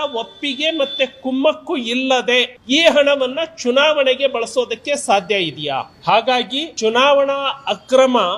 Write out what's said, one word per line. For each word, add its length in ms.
ಒಪ್ಪಿಗೆ 560
ಮತ್ತೆ 360
ಕುಮ್ಮಕ್ಕು 720
ಇಲ್ಲದೆ 800
ಈ 100
ಹಣವನ್ನ 600
ಚುನಾವಣೆಗೆ 640
ಬಳಸೋದಕ್ಕೆ 680
ಸಾಧ್ಯ 380
ಇದೆಯಾ? 420
ಹಾಗಾಗಿ 600
ಚುನಾವಣಾ 1000
ಅಕ್ರಮ, 480